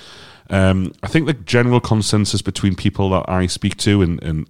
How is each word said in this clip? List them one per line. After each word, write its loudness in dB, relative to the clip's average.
Um, 2
I -8
think 0
the -2
general 2
consensus 0
between 0
people -2
that -2
I 0
speak -4
to 2
and, -2
and, -4